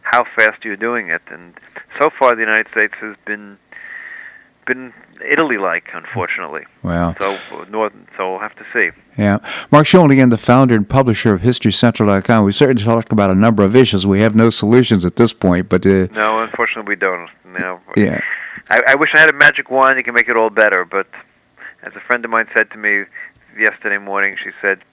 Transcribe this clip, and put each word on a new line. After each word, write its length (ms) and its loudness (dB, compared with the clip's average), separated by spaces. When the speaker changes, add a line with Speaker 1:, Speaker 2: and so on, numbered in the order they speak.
Speaker 1:
how 240 -2
fast 400 -2
you're 100 -10
doing 360 -6
it. 100 -6
And 220 -20
so 80 2
far, 260 0
the 60 -6
United 300 0
States 320 -2
has 120 -14
been, 320 -14
been 240 -8
Italy-like, 720 -2
unfortunately. 720 -10
Speaker 2:
Wow. 380 -4
Speaker 1:
So, 160 -4
uh, 100 -16
north, 240 -6
so 140 -6
we'll 100 -10
have 160 -14
to 160 -20
see. 240 -4
Speaker 2:
Yeah. 220 0
Mark 160 6
Schoen, 240 6
again, 200 6
the 80 0
founder 360 4
and 140 0
publisher 460 2
of 80 -4
History 300 0
Central 360 0
dot 160 0
com. 180 2
We've 140 0
certainly 260 2
talked 300 -2
about 180 2
a 40 2
number 280 4
of 140 4
issues. 300 4
We 140 2
have 140 2
no 140 4
solutions 560 2
at 120 -2
this 180 2
point, 340 0
but, 160 0
uh, 300 2
Speaker 1:
No, 280 -2
unfortunately, 460 -6
we 80 -4
don't. 320 -4
No. 200 -8
Speaker 2:
Yeah. 200 -2
Speaker 1:
I, 180 4
I 60 4
wish 180 0
I 60 4
had 100 6
a 60 0
magic 360 0
wand 280 2
that 60 -6
can 100 -8
make 160 0
it 80 0
all 100 2
better, 380 0
but 200 -6
as 120 -18
a 60 -18
friend 240 -4
of 60 -8
mine 260 -2
said 140 0
to 80 -20
me 260 -4
yesterday 400 -4
morning, 440 -6
she 80 -14
said 200 -4